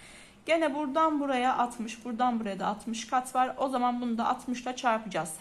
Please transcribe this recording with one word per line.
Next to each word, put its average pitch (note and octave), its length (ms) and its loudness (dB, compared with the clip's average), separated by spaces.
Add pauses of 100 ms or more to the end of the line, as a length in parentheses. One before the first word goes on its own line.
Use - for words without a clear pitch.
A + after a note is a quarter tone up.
(460)
Gene D#4 300 2
buradan D4+ 440 2
buraya C4 380 2
altmış, - 480 -4
buradan A#3+ 340 2
buraya G3 200 -4
da F#3+ 80 -2
altmış A3 400 -4
kat B3+ 280 0
var. B3+ 220 2
O C4+ 120 2
zaman B3 320 0
bunu A#3 160 -2
da A3+ 120 0
altmış B3+ 320 -4
ile B3+ 140 -6
çarpacağız. A3 540 0 (120)